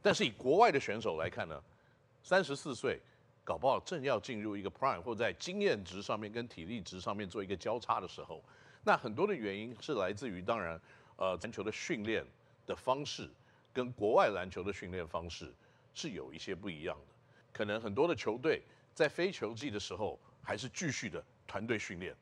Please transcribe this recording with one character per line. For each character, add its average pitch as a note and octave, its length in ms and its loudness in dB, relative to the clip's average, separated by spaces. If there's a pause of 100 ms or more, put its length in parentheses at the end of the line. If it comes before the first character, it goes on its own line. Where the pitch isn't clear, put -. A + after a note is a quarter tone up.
但 G3 140 6
是 G#3+ 80 4
以 C3 80 4
国 C#3 260 4
外 A3 140 12
的 C#3 80 4
选 A2 220 0
手 F#2 180 0
来 E2+ 100 2
看 G2+ 180 -4
呢， D2+ 140 -10 (640)
三 F#3 180 6
十 C#3+ 140 -2
四 C#3 180 -6
岁 A#2 260 0 (440)
搞 E2+ 140 0
不 B2 100 2
好 B2+ 140 6
正 E3 200 -4
要 C3 160 2
进 G#2+ 240 -4
入 G#2 140 -2
一 G2+ 80 -6
个 F#2+ 80 -2
prime， A#2 300 0
或 A#2+ 120 -4
在 G#2 200 2
经 F3+ 260 -6
验 C#3 240 4
值 F#2 180 -8
上 A2 160 -2
面 G#2+ 140 -6
跟 A#2+ 160 -4
体 E2+ 160 -10
力 A2 160 -6
值 F#2 220 -8
上 G#2 140 -4
面 G#2 120 -4
做 G2+ 160 -4
一 F#2 40 -6
个 F#2+ 80 0
交 A2+ 220 -2
叉 A2+ 220 0
的 F#2 80 -6
时 - 160 -12
候， E2 180 -10 (420)
那 G3+ 140 6
很 A2 160 -4
多 D#3 120 2
的 G#3 80 0
原 G#2 240 -2
因 A2+ 220 -8
是 - 140 -4
来 G2 180 2
自 A2 160 -6
于， F2+ 140 -6
当 A2 200 0
然， E2 180 -4 (360)
呃， F#2+ 260 2
篮 A2+ 100 -6
球 G#2 120 -6
的 G#2+ 80 -2
训 A2+ 320 -4
练 G#2+ 200 0 (420)
的 F#2 100 -2
方 C3+ 300 0
式 - 240 -8 (440)
跟 B2 200 0
国 G#3+ 200 4
外 F#3+ 160 8
篮 F#2 200 0
球 F2+ 120 -6
的 G2 120 -2
训 F#2 180 -8
练 F2 160 -4
方 F2 220 -4
式 D#2+ 240 -10 (400)
是 E3+ 160 -6
有 C#2+ 240 -8
一 E2 40 -12
些 F#2+ 160 -6
不 G2 160 -6
一 D#2 140 -8
样 E2+ 140 -4 (100)
的。 - 60 -20 (400)
可 A2 120 -2
能 G#2 140 0
很 A2 140 -4
多 C#3 140 4
的 E3 80 2
球 A2 220 -2
队 C3 240 2 (320)
在 D#3 140 4
非 F3 240 0
球 A2+ 220 -4
季 B2 180 -6
的 G#2 80 -2
时 F#2+ 160 -6
候， F#2 240 -4 (220)
还 G#2 160 -4
是 B2 120 -6
继 D#3+ 220 -4
续 A#2 180 -6
的 D#2+ 140 -6 (240)
团 G2+ 180 -4
队 A2+ 140 0
训 F2 200 -6
练 E2+ 220 -6